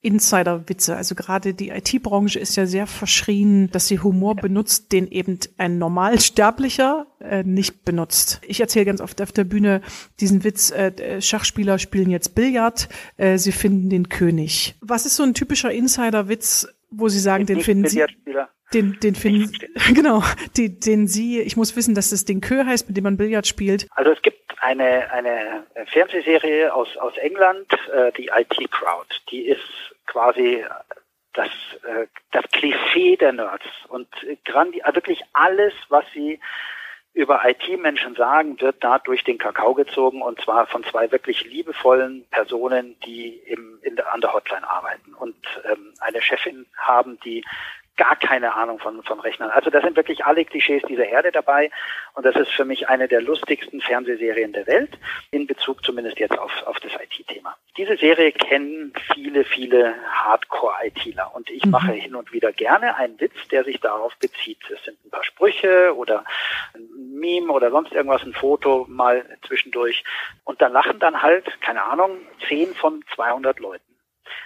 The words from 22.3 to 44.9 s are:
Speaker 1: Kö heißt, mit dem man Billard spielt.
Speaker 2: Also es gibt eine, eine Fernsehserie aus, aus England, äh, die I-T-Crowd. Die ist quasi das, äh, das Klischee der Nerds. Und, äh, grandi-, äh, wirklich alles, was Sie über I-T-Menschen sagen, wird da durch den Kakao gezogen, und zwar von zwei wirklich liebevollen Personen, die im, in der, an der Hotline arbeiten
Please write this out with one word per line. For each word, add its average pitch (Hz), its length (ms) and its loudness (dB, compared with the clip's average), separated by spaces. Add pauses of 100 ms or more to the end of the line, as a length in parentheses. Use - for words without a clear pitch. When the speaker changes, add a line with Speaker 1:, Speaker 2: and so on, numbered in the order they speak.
Speaker 1:
Kö 262 240 2
heißt, 247 240 0
mit 196 80 -6
dem 196 80 0
man 196 120 2
Billard 214 300 0
spielt. 196 440 0
Speaker 2:
Also - 200 4
es - 100 0
gibt - 180 2 (220)
eine, 131 500 2
eine 113 540 -4 (220)
Fernsehserie 156 840 2
aus, - 240 -2
aus - 200 -6
England, 190 540 2 (220)
äh, 123 180 4
die 127 160 -8
I-T-Crowd. - 800 -2 (240)
Die 123 160 -8
ist 135 140 0 (440)
quasi 120 580 0 (720)
das, 113 140 -4 (360)
äh, 113 220 -6 (260)
das - 200 0
Klischee 180 640 2
der 147 160 4
Nerds. 104 340 -6 (220)
Und, 127 200 -12 (160)
äh, - 220 -10
grandi-, 175 360 0
äh, - 120 2
wirklich 175 300 -2 (100)
alles, 190 400 4 (160)
was 147 140 6 (100)
Sie 151 260 -6 (760)
über 135 300 2
I-T-Menschen 143 720 -2
sagen, 135 460 2
wird 131 220 0
da 127 160 4
durch 127 240 -2
den 120 160 -2
Kakao 110 340 0
gezogen, 131 480 0
und 120 200 -6
zwar 113 260 2
von 117 160 -6
zwei 113 280 -2
wirklich 127 320 -2
liebevollen 131 840 0
Personen, 123 720 -4
die 117 260 -14 (180)
im, 113 340 -12
in - 140 -6
der, - 180 -4
an 117 80 -4
der 113 120 0
Hotline - 360 -6
arbeiten - 460 -8